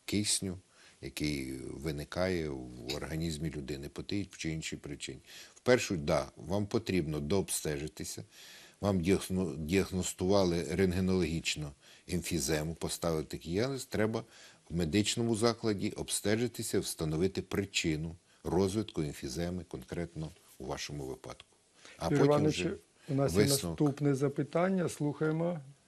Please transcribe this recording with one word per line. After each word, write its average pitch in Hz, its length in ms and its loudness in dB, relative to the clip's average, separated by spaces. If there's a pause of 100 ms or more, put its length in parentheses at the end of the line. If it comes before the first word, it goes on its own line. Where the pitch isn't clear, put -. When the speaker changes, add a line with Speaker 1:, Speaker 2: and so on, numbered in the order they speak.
Speaker 1:
кисню, 98 540 0 (420)
який 67 520 -2 (180)
виникає 80 800 -2
в 62 460 -8
організмі 80 560 -4
людини 71 380 -8
по 80 140 -10
тій 95 340 -4
чи - 140 -4
іншій 80 260 -6
причині. 76 440 -10 (340)
В - 60 -20
першу, 123 360 4
да, 73 300 2 (100)
вам 90 300 -2
потрібно 85 540 0
дообстежитися, 78 1040 -2 (560)
вам 98 200 2
діагно-, 92 560 2
діагностували 90 1120 2
рентгенологічно 87 1000 2 (360)
емфізему, 80 640 0
поставили 80 500 -2
такий - 280 -8
діагноз, 127 320 0
треба 110 400 0 (460)
в 80 60 -2
медичному 104 580 2
закладі 107 560 2
обстежитися, 110 880 0
встановити 85 640 0
причину 85 720 -2 (280)
розвитку 92 580 0
емфіземи 80 640 -4
конкретно 78 640 -8 (300)
у 64 60 -10
вашому 71 380 -6
випадку. - 440 -12 (500)
А - 60 -6
Speaker 2:
Юрій 147 100 2
Speaker 1:
потім 139 120 6
Speaker 2:
Іванович, 147 280 4
Speaker 1:
вже - 200 -2 (340)
Speaker 2:
у 143 60 -2
нас 135 180 2
є 87 60 4
Speaker 1:
висновок. 139 420 4
Speaker 2:
наступне 143 340 4
запитання. 160 720 2
Слухаємо. 156 720 -2 (280)